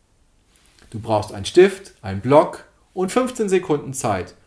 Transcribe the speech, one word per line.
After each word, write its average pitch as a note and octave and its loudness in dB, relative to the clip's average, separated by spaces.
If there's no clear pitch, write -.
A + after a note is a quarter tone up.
Du A2 -12
brauchst G#2+ -2
einen G2 -10
Stift, - 4
einen G2 -8
Block D3 2
und F#3 -4
fünfzehn A#3+ -2
Sekunden D3+ -2
Zeit. G2 -6